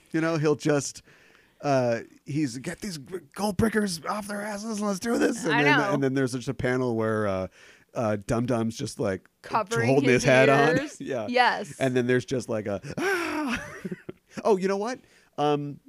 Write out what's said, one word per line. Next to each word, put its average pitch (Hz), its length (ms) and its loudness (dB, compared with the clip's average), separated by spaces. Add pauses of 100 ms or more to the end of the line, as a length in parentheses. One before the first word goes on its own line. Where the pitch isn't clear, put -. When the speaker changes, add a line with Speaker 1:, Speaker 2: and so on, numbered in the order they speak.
(120)
Speaker 1:
You 160 80 0
know, 165 180 0
he'll 147 180 2
just, - 460 -2 (600)
uh, 123 380 2 (260)
he's, 135 320 -4
"Get 151 220 -10
these 180 180 -10
gr-, 175 200 -12 (140)
gold 196 240 -4
brickers 208 520 0
off 202 180 -6
their 208 160 -8
asses 214 380 -8
and 208 80 -2
let's 196 100 -2
do 233 180 -2
this." 233 280 0
And 165 100 0
Speaker 2:
I 143 80 2
Speaker 1:
then, 143 160 4
Speaker 2:
know. - 160 0
Speaker 1:
and 143 80 0
then 131 120 2
there's 131 180 0
just 131 160 -6
a 123 60 -4
panel 127 420 0
where, 110 320 0
uh, 92 180 -2 (480)
uh, 107 220 0 (100)
Dum 120 200 0
Dum's 113 300 -2
just, - 220 -8
like, 98 300 -2 (140)
Speaker 2:
Covering 220 460 0
Speaker 1:
holding 139 220 4
Speaker 2:
his 120 140 4
Speaker 1:
his - 0 -
hat 131 240 8
on. 139 200 6
<laughs> 254 100 4
Speaker 2:
ears. 285 220 -6
Speaker 1:
Yeah. 123 280 -4
Speaker 2:
Yes. 202 500 2
Speaker 1:
And 127 180 0
then 120 120 4
there's 127 160 2
just, 127 240 -4
like, 107 180 -4
a, 101 140 -2 (180)
"Ah!" 302 680 -2
<laughs> - 760 -12
Oh, 220 120 4
you 185 100 -2
know 196 100 0
what? 233 220 -6 (400)
Um, 147 400 0 (100)